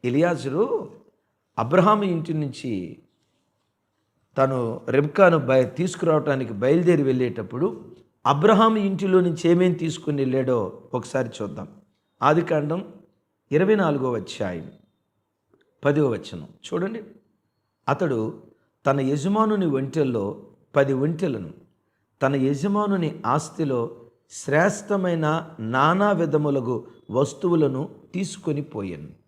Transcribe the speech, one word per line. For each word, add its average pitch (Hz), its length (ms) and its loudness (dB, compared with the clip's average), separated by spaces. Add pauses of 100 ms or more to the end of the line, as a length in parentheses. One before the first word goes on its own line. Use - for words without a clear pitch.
ఎలియాజరు 156 880 -2 (640)
అబ్రహాము 185 460 4
ఇంటి 165 300 -2
నుంచి 120 640 -6 (1400)
తను 127 500 0
రెబ్కాను 151 500 4
బయ-, 131 280 4
తీసుకురావటానికి 151 880 -2
బయలుదేరి 151 500 2
వెళ్ళేటప్పుడు 127 960 -4 (300)
అబ్రహాము 208 520 6
ఇంటిలో 190 420 2
నుంచి 170 300 2
ఏమేం 180 220 4
తీసుకుని 147 500 -4
వెళ్ళాడో 127 600 0 (120)
ఒకసారి 123 360 -4 (120)
చూద్దాం. - 260 -10 (540)
ఆదికాండం 156 680 0 (600)
ఇరవై 190 220 4
నాలుగో 143 400 0
అధ్యాయం 92 580 -8 (1120)
పదో 143 240 2
వచనం 98 340 -6
చూడండి. 196 600 -8 (840)
అతడు 131 540 -2 (440)
తన 139 140 2
యజమానుని 190 680 0
ఒంటెల్లో 131 800 -2 (300)
పది 139 160 4
ఒంటెలను, 135 580 -2 (720)
తన 139 140 2
యజమానుని 175 880 0
ఆస్తిలో 131 680 -2 (340)
శ్రేష్టమైన 170 1300 0
నానా 156 520 2
విధములగు 143 760 0 (240)
వస్తువులను 147 840 0 (200)
తీసుకొని 156 480 -6
పోయాను. 90 460 -10 (200)